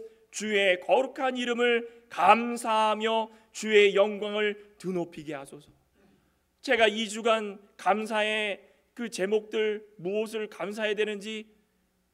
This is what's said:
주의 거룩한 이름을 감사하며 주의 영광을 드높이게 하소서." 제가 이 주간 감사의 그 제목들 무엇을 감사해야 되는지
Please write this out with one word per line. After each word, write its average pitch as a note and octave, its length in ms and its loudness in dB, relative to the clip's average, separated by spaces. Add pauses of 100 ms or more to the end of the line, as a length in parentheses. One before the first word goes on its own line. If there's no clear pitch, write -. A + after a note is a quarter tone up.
(320)
주의 G3 480 2
거룩한 B3+ 560 0
이름을 A#3+ 720 0
감사하며 A3 1200 2 (220)
주의 G#3 420 4
영광을 G#3 840 0
드높이게 E3+ 560 -8
하소서." C#3 360 -16 (920)
제가 A3+ 260 4
이 G#3+ 200 -2
주간 G#3+ 520 -4 (160)
감사의 G#3+ 1000 -4 (200)
그 A#3 160 -10
제목들 G#3+ 760 -2 (120)
무엇을 G#3+ 500 -4
감사해야 G#3 480 -6
되는지 G#3+ 580 -6 (600)